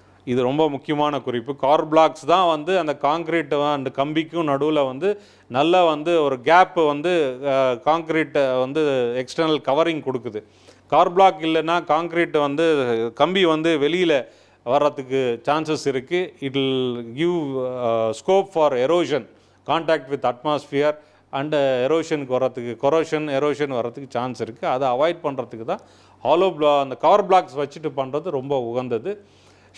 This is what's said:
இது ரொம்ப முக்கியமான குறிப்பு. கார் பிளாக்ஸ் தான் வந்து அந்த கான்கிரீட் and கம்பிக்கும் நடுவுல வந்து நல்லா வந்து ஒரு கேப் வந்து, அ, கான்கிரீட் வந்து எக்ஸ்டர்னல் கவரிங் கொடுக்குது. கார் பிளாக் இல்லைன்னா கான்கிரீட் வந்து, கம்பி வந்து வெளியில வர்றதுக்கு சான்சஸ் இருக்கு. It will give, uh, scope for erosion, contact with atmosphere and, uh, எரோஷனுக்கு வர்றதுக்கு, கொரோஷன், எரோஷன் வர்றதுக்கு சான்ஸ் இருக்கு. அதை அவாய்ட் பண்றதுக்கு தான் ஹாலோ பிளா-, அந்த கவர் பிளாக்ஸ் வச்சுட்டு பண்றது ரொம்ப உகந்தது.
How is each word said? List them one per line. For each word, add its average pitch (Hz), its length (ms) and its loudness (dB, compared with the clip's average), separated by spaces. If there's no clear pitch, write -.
இது 127 140 0
ரொம்ப 147 280 2
முக்கியமான 147 500 -2
குறிப்பு. 120 360 -6
கார் 156 340 2
பிளாக்ஸ் 156 380 2
தான் 175 200 4
வந்து 165 320 0
அந்த 151 180 -2
கான்கிரீட் 160 560 -2
and 143 340 0
கம்பிக்கும் 156 600 -2
நடுவுல 143 380 0
வந்து 175 360 -4
நல்லா 170 380 2
வந்து 156 380 0
ஒரு 131 180 -2
கேப் 175 340 4
வந்து, 147 680 0
அ, 131 320 2
கான்கிரீட் 156 540 0
வந்து 135 500 0
எக்ஸ்டர்னல் 156 440 -2
கவரிங் 151 480 0
கொடுக்குது. 117 340 -8
கார் 175 260 4
பிளாக் 185 280 4
இல்லைன்னா 160 420 0
கான்கிரீட் 165 540 0
வந்து, 139 760 0
கம்பி 185 320 2
வந்து 160 320 2
வெளியில 151 480 2
வர்றதுக்கு 131 840 0
சான்சஸ் 151 420 -2
இருக்கு. 147 460 -4
It 131 100 -6
will 127 500 -2
give, 156 400 -2
uh, 117 560 -2
scope 190 180 4
for 156 300 0
erosion, 139 540 0
contact 156 440 0
with 131 220 -2
atmosphere 147 640 -2
and, 147 240 -4
uh, - 20 2
எரோஷனுக்கு 139 720 0
வர்றதுக்கு, 123 600 -2
கொரோஷன், 156 400 0
எரோஷன் 143 380 -2
வர்றதுக்கு 127 420 -6
சான்ஸ் 123 320 -4
இருக்கு. 113 260 -8
அதை 135 200 0
அவாய்ட் 156 380 0
பண்றதுக்கு 120 380 -6
தான் 175 160 -6
ஹாலோ 170 360 2
பிளா-, 147 200 4
அந்த 131 160 -4
கவர் 196 320 4
பிளாக்ஸ் 175 300 2
வச்சுட்டு 147 380 -6
பண்றது 139 340 -4
ரொம்ப 139 300 -2
உகந்தது. 123 640 -6